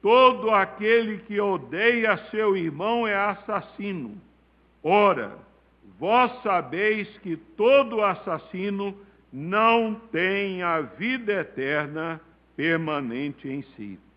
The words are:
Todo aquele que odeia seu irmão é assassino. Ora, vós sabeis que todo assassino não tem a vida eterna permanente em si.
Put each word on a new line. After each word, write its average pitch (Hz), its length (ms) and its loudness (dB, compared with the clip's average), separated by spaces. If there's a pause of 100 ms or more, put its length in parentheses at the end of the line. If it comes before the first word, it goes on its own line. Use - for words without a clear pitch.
Todo 226 500 6
aquele 214 680 2
que 202 200 -6
odeia 202 760 0 (140)
seu 214 260 0
irmão 190 500 -2
é 208 80 -2
assassino. 196 1040 -6 (640)
Ora, 160 540 4 (640)
vós 233 340 2 (100)
sabeis 190 640 -2 (120)
que 165 180 -8
todo 233 680 2
assassino 196 920 -4 (340)
não 214 640 0 (160)
tem 185 520 -2
a 170 180 0
vida 208 540 -4
eterna 151 840 -6 (380)
permanente 143 920 -4
em 135 140 -8 (140)
si. 101 220 -14 (180)